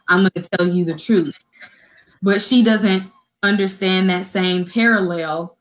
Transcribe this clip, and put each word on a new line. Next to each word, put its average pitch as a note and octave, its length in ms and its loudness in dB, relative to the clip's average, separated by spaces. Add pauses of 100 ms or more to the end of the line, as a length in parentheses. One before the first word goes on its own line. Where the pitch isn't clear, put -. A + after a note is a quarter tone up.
I'm F3+ 120 2
gonna F#3 320 0
tell F3+ 160 0
you F3+ 180 0
the E3 100 -4
truth." F#3+ 380 0 (880)
But G3 200 0
she B3 220 4
doesn't G3+ 400 2 (400)
understand F#3+ 680 0
that F3+ 160 -4
same F#3 380 -2
parallel F3 960 -2